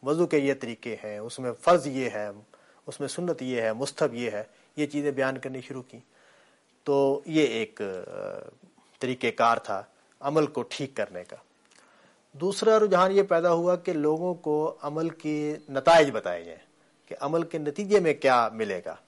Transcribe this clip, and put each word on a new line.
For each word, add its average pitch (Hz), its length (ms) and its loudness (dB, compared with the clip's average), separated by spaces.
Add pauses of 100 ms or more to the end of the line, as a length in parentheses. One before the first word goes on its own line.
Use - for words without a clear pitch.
وضو 160 240 0
کے 156 100 2
یہ 139 220 2
طریقے 117 440 -10
ہیں، 104 160 -10
اس 113 200 -12
میں 127 120 -6 (100)
فرض 170 260 4
یہ 131 220 -2
ہے، 104 200 -6 (560)
اس - 140 -14
میں - 80 -6
سنت 175 340 -4
یہ 127 200 -2
ہے، 110 120 0
مستحب 131 400 -2
یہ 120 180 -6
ہے، 104 120 -8 (320)
یہ 151 100 -2
چیزیں 143 260 -2
بیان 131 260 -2
کرنی 131 240 -10
شروع 127 200 -12
کی۔ 117 180 -20 (840)
تو 139 420 2
یہ 156 200 2
ایک، 113 360 -4
آ، 95 680 -10 (500)
طریقہ 123 360 -4
کار 117 220 6
تھا 101 260 -6 (360)
عمل 147 280 2
کو 131 140 -4
ٹھیک 135 340 -8
کرنے 95 280 -6
کا۔ - 120 -20 (1000)
دوسرا 196 460 2
رجحان 190 320 4
یہ 196 120 6
پیدا 175 300 4
ہوا 175 220 2
کہ 175 180 -4
لوگوں 160 400 0
کو 156 480 -2
عمل 156 280 -4
کے 151 460 -4 (140)
نتائج 143 420 6
بتائے 90 320 -4
جائیں 82 160 -18 (460)
کہ - 140 -14
عمل 160 240 -2
کے 165 140 -8
نتیجے 190 420 0
میں 160 140 2
کیا 123 360 4
ملے 104 360 -4
گا۔ 80 100 -10 (120)